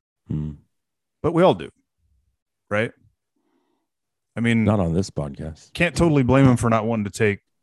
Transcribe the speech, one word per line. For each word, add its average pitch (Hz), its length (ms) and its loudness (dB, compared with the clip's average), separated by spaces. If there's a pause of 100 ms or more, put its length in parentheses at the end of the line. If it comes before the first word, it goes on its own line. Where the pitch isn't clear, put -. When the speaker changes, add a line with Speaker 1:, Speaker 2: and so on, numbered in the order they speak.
(280)
Speaker 1:
Hmm. 76 240 -6 (680)
Speaker 2:
But 156 120 -4
we 165 100 2
all 170 100 6
do, 82 160 -10 (1000)
right? 107 220 -4 (1400)
I - 40 -10
mean, 117 260 0
Speaker 1:
Not 107 140 2
on 85 140 -2
this 95 160 -2
podcast. 73 640 -12
Speaker 2:
can't 165 220 -4
totally 151 280 2
blame 131 220 4
him 127 120 6
for 117 120 0
not 110 160 0
wanting 113 200 -2
to 101 60 -8
take 104 300 -2 (220)